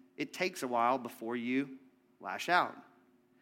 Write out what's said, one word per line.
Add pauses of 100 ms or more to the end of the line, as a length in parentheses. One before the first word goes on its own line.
(160)
it
takes
a
while
before
you (500)
lash
out. (680)